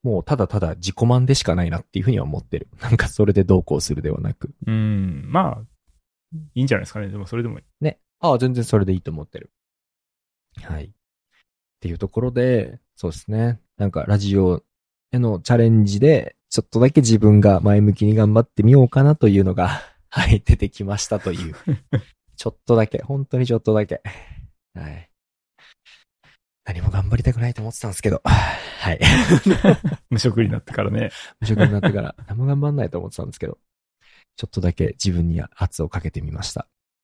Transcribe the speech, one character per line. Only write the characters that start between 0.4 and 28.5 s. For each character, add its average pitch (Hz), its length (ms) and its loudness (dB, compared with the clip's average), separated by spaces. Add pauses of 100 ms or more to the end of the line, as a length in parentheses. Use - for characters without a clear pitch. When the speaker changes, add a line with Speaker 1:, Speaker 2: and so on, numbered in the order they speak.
Speaker 1:
た 104 140 -4
だ 80 160 -4
自 92 160 -8
己 117 140 0
満 127 200 2
で 135 80 2
し - 80 -2
か 85 140 0
な 87 80 0
い 82 60 -4
な 80 100 -6
っ - 40 -18
て - 140 -8
い 90 40 -2
う - 20 -6
ふ 123 40 2
う - 40 2
に 101 60 0
は - 60 -4
思 73 140 -6
っ - 40 -10
て - 140 -10
る。 - 180 -10
<laughs> - 60 -20
な - 100 -8
ん 113 60 4
か - 120 0
そ - 160 0
れ 101 80 4
で 98 100 4
ど 92 160 4
う - 60 0
こ - 120 -2
う - 40 -2
す - 120 -6
る - 80 -4
で - 100 -4
は - 100 -6
な - 120 -6
く。 - 220 -12 (120)
Speaker 2:
う 110 40 -4
ん。 101 580 -2
ま 143 300 -2
あ、 110 40 -14 (920)
い 123 60 -4
い 135 40 2
ん - 20 0
じ 131 80 0
ゃ - 20 0
な 95 60 -4
い - 0 -
で 95 40 -10
す - 60 -20
か 110 80 -12
ね。 98 80 -10
で 101 80 -12
も 101 100 -12
そ 117 100 -10
れ 117 60 -4
で 117 60 -6
も 104 100 -12
い - 40 -20
い。 - 20 -20 (200)
Speaker 1:
ね。 - 140 -4 (220)
あ 151 140 0
あ、 117 40 0
全 127 140 0
然 123 100 -4
そ 107 160 0
れ 98 60 2
で 95 80 -2
い 95 40 0
い 90 40 -6
と - 100 -12
思 78 120 -12
っ - 40 -16
て - 120 -20
る。 - 120 -20 (1120)
は 78 180 -10
い。 73 40 -14
っ 101 60 -20 (920)
て - 80 -8
い 85 40 -6
う 82 60 -10
と 98 100 -6
こ - 120 -4
ろ 123 100 -2
で、 123 500 -2 (160)
そ - 120 -8
う - 40 -2
で - 40 -12
す - 140 -14
ね。 113 300 -2 (180)
な 101 80 -2
ん 95 40 0
か - 160 -6
ラ 104 120 2
ジ 101 180 0
オ 92 260 2 (480)
へ 127 80 -2
の 110 220 0
チ - 140 0
ャ - 20 4
レ 113 140 6
ン 110 160 6
ジ 101 140 -2
で、 143 360 4 (140)
ち - 100 0
ょ - 40 -10
っ - 40 -18
と 113 120 -2
だ 131 100 6
け 151 100 6
自 113 180 4
分 104 220 8
が 101 200 6
前 104 200 4
向 104 140 4
き 104 100 -2
に 107 100 2
頑 107 200 4
張 113 80 4
っ - 60 0
て - 140 -4
み 117 100 8
よ 139 100 8
う 120 80 4
か 135 120 2
な 151 140 4
と 123 120 2
い 98 120 4
う 95 40 2
の 92 100 0
が、 - 260 -2 (160)
<laughs> - 140 -20
は - 200 -2
い、 104 140 6
出 - 140 6
て 98 100 -2
き - 160 -10
ま 101 140 -4
し - 100 -8
た 104 100 -2
と 92 140 -6
い 85 180 -8
う。 71 40 -14 (400)
Speaker 2:
<laughs> - 420 -10
Speaker 1:
ち - 100 -12
ょ 113 40 -4
っ - 60 -20 (100)
と 120 100 4
だ 110 100 4
け、 - 120 -8
本 139 260 -6
当 131 140 -4
に 127 80 0
ち 120 80 0
ょ - 20 0
っ 113 60 -2
と 113 100 0
だ 107 140 0
け。 - 160 -10 (720)
は 82 140 -14
い。 80 220 -18 (1600)
何 87 160 -8
も - 80 0
頑 98 180 -2
張 123 80 0
り 120 60 -2
た 131 100 2
く 117 80 -4
な 120 80 -2
い 120 60 -6
と 107 80 -10
思 113 80 -8
っ - 20 -18
て - 80 -14
た 113 80 -8
ん 98 40 -8
で - 40 -10
す - 60 -10
け 101 80 0
ど。 - 160 -2
は - 680 -2